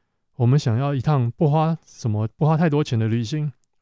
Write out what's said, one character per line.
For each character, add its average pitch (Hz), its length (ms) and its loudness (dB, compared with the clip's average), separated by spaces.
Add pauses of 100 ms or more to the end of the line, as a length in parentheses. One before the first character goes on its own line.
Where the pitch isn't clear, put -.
(360)
我 120 100 0
们 131 140 4
想 113 180 0
要 143 160 -2
一 135 60 -2
趟 127 320 0
不 160 180 0
花 156 360 0
什 - 260 -6
么、 107 240 -2
不 156 100 -2
花 156 120 2
太 165 120 2
多 147 140 0
钱 123 160 -2
的 110 80 0
旅 117 160 -2
行， 147 260 -6 (320)